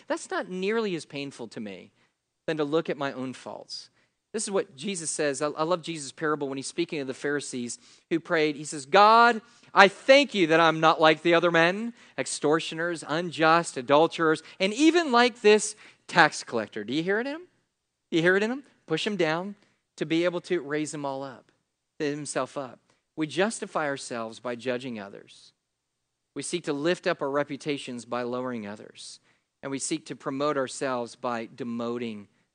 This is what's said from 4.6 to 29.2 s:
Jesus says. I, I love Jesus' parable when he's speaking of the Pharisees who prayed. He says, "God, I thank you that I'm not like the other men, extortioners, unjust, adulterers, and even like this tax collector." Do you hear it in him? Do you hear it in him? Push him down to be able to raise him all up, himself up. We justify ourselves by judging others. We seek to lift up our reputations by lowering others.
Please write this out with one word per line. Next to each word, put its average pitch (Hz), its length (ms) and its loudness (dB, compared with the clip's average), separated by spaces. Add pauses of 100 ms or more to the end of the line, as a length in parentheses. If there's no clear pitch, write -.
Jesus 165 340 -8
says. 143 320 -2
I, 151 60 0
I 151 160 -4
love 170 180 0
Jesus' 147 300 -10
parable 151 360 -4
when 135 100 -6
he's 135 100 -8
speaking 170 320 -6
of 131 80 -6
the 131 60 -6
Pharisees 135 680 -6 (300)
who 165 100 0
prayed. 156 360 0
He 151 80 -12
says, 143 220 -10
"God, 220 560 6 (320)
I 196 140 10
thank 269 460 6
you 190 140 2
that 160 120 6
I'm 160 200 4
not 160 220 4
like 156 220 6
the 170 100 4
other 170 180 4
men, 185 420 2 (240)
extortioners, 160 880 -2
unjust, 160 680 2
adulterers, 156 680 2 (160)
and 190 140 0
even 311 380 4
like 240 300 4
this 214 340 4 (320)
tax 156 360 4
collector." 110 400 -6
Do 113 100 -8
you 156 80 -2
hear 196 180 -2
it 254 80 -6
in 285 80 -8
him? 359 120 -18 (640)
Do 170 60 0
you 160 40 2
hear 185 160 4
it 202 60 0
in 220 80 0
him? 277 120 -8 (240)
Push 160 200 -2
him 214 80 -4
down 175 400 -2 (400)
to 180 100 -6
be 160 200 0
able 175 160 -2
to 180 200 -4
raise 147 320 -6
him 147 120 -8
all 135 180 -6
up, 131 280 -16 (460)
himself 143 580 -4
up. 123 220 -10 (380)
We 160 100 -2
justify 175 600 -2
ourselves 117 540 -6
by 123 160 -8
judging 123 440 -6
others. - 540 -18 (840)
We 143 80 -8
seek 175 220 -6
to 151 80 0
lift 170 340 -2
up 170 140 -2
our 139 100 -4
reputations 139 760 -6
by 120 160 -6
lowering 123 460 -6
others. - 520 -16 (440)